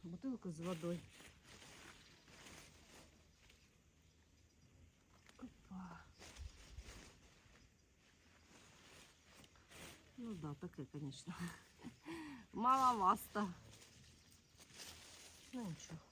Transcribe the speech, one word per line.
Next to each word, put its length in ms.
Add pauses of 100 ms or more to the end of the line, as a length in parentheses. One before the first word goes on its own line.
бутилки 480
з 80
водою. 400 (4000)
Опа. 640 (4000)
Ну 160
да, 200
таке, 380
конечно. 420 (600)
<laughs> 600
Маловасто. 960 (2000)
Ну 80
нічого. 380 (120)